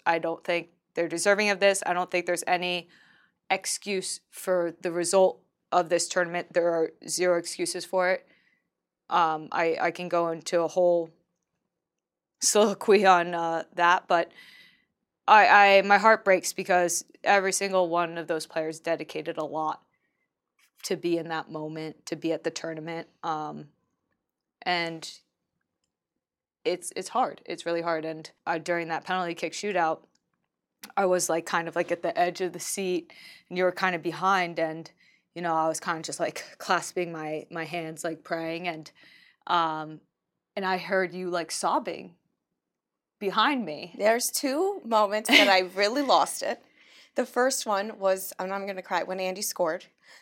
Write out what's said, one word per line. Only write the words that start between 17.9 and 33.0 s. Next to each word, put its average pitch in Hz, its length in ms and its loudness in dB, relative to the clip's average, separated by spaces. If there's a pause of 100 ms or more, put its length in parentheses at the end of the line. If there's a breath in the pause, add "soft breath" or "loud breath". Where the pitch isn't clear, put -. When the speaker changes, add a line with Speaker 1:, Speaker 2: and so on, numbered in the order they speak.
Speaker 1:
of 160 80 -8
those 160 200 -4
players 160 340 -6
dedicated 156 580 -6
a 156 60 -4
lot 156 380 -6 (1000)
to 190 120 -2
be 170 220 -2
in 165 100 -6
that 160 220 -6
moment, 156 560 -10
to 165 100 -8
be 165 160 -2
at 160 100 -4
the 165 80 -2
tournament. 165 560 -10 (160)
Um, 151 460 -8 (920)
and 170 460 -4 (1600)
it's, 175 320 -4
it's 185 140 -8
hard. 226 340 -2
It's 170 220 -8
really 170 160 -2
hard. 165 220 -2
And, 160 260 -10 (160)
uh, 170 120 -2
during 170 300 -2
that 160 160 -6
penalty 180 300 -2
kick 165 180 -6
shootout, 175 480 -2 (960)
I 196 80 2
was, 180 240 2
like, 165 160 0
kind 170 240 -2
of, 160 80 -6
like, 175 160 -2
at 170 100 -6
the - 160 -4
edge 175 220 0
of 180 140 -4
the 170 60 -10
seat, 180 520 -4 (360 loud breath)